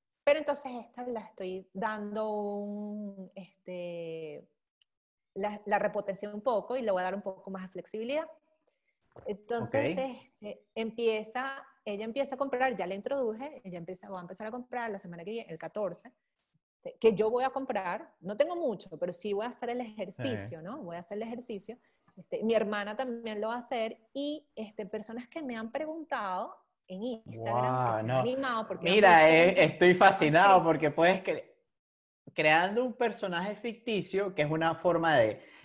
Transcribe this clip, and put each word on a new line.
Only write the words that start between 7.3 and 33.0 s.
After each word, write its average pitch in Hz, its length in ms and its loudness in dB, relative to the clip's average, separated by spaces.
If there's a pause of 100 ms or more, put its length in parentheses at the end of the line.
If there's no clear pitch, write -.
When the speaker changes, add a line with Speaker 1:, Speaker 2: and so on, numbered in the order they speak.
Speaker 1:
más 190 140 -8
de 185 60 -14
flexibilidad. 233 560 -6 (960)
Entonces, 196 680 -4
Speaker 2:
Ok. 185 60 -4
Speaker 1:
este, 240 760 -10
empieza, 226 920 -4 (200)
ella 208 200 -8
empieza 269 320 -4
a - 20 -16
comprar, 262 380 0
ya 180 100 -4
la 185 80 -6
introduje, 254 680 -4
ella 180 140 -10
empieza, 180 320 -12
va 190 100 -8
a - 20 -12
empezar 185 240 -12
a 220 40 -8
comprar 247 400 -8
la 196 80 -8
semana 175 260 -14
que 202 80 -8
viene, 226 180 -10
el 160 80 -12
catorce, 185 540 -8 (880)
que 220 140 6
yo 214 160 2
voy 247 140 2
a 262 60 0
comprar, 220 680 -4
no 190 160 -10
tengo 330 200 0
mucho, 226 420 -4
pero 180 140 -4
sí 208 200 -6
voy 208 140 -2
a - 40 -6
hacer 240 200 -8
el 247 100 -4
ejercicio, 208 840 -8
Speaker 2:
Sí. - 0 -
Speaker 1:
¿no? 233 200 -12
Voy 170 140 -10
a 175 40 -10
hacer 202 180 -12
el 214 60 -6
ejercicio. 233 540 -12 (380)
Este, - 280 -8
mi 226 100 2
hermana 208 420 -2
también 233 440 -6
lo 220 80 -4
va 233 80 -4
a - 20 -6
hacer 226 400 -6 (160)
y, 294 400 -6
este, 214 320 -10
personas 226 420 -10
que 330 140 -10
me 247 140 -8
han 226 160 -8
preguntado 277 800 -4 (340)
en 185 140 -10
Instagram 127 800 -2
que 117 100 2
Speaker 2:
Guau, 110 100 0
Speaker 1:
se 110 60 -4
han 127 60 0
Speaker 2:
no. 131 40 4
Speaker 1:
animado 247 480 -2
porque 175 240 -4
han 208 120 6
Speaker 2:
Mira, 165 260 12
Speaker 1:
visto 160 60 10
Speaker 2:
eh, 175 300 8
Speaker 1:
mi - 0 -
Speaker 2:
estoy 175 300 6
fascinado 185 680 8
Speaker 1:
escrito. - 20 -2
Speaker 2:
porque 156 260 4
puedes 175 340 4
cre-, 160 200 -4 (920)
creando 175 500 4
un 240 100 -4
personaje 202 640 -2